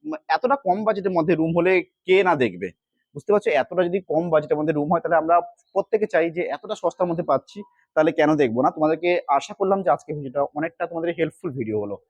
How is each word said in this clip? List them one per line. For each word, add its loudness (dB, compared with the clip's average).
উম, -8
এতটা 0
কম -2
বাজেটের -2
মধ্যে 2
রুম -2
হলে 2
কে 4
না 2
দেখবে, -2
বুঝতে -8
পারছো? 2
এতটা 0
যদি -2
কম -2
বাজেটের 0
মধ্যে 0
রুম -2
হয়, 2
তাহলে 0
আমরা 4
প্রত্যেকে 0
চাই 0
যে -6
এতটা -6
সস্তার -2
মধ্যে -4
পাচ্ছি, -2
তাহলে 4
কেন 4
দেখবো 2
না? 2
তোমাদেরকে 0
আশা -2
করলাম 0
যে 0
আজকে -2
ভিডিওটা -4
অনেকটা -6
তোমাদের -6
হেল্পফুল -4
ভিডিও -4
হলো। -8